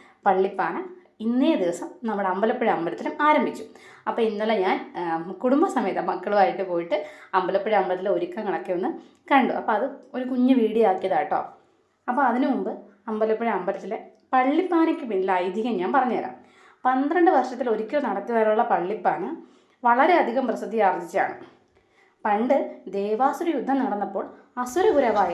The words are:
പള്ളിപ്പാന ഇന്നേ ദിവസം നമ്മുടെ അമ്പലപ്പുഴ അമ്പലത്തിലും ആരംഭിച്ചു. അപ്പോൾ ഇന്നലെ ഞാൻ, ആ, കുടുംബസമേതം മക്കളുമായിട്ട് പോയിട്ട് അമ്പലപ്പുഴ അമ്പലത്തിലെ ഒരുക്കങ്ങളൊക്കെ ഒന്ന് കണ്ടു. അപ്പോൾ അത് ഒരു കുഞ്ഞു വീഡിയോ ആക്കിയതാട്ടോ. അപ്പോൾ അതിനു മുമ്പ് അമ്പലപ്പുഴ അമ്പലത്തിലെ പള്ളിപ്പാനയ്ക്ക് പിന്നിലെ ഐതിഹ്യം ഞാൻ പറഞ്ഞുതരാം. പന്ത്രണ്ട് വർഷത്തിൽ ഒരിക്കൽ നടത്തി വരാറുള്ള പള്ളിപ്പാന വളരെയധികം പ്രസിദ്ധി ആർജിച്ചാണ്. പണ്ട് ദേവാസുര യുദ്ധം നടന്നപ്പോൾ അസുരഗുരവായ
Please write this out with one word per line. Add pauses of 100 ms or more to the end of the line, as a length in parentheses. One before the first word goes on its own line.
(260)
പള്ളിപ്പാന (500)
ഇന്നേ
ദിവസം (180)
നമ്മുടെ
അമ്പലപ്പുഴ
അമ്പലത്തിലും (140)
ആരംഭിച്ചു. (440)
അപ്പോൾ
ഇന്നലെ
ഞാൻ, (240)
ആ, (400)
കുടുംബസമേതം
മക്കളുമായിട്ട്
പോയിട്ട് (400)
അമ്പലപ്പുഴ
അമ്പലത്തിലെ
ഒരുക്കങ്ങളൊക്കെ
ഒന്ന് (420)
കണ്ടു.
അപ്പോൾ
അത് (300)
ഒരു
കുഞ്ഞു
വീഡിയോ
ആക്കിയതാട്ടോ. (680)
അപ്പോൾ
അതിനു
മുമ്പ് (400)
അമ്പലപ്പുഴ
അമ്പലത്തിലെ (320)
പള്ളിപ്പാനയ്ക്ക്
പിന്നിലെ
ഐതിഹ്യം
ഞാൻ
പറഞ്ഞുതരാം. (500)
പന്ത്രണ്ട്
വർഷത്തിൽ
ഒരിക്കൽ
നടത്തി
വരാറുള്ള
പള്ളിപ്പാന (640)
വളരെയധികം
പ്രസിദ്ധി
ആർജിച്ചാണ്. (880)
പണ്ട് (400)
ദേവാസുര
യുദ്ധം
നടന്നപ്പോൾ (380)
അസുരഗുരവായ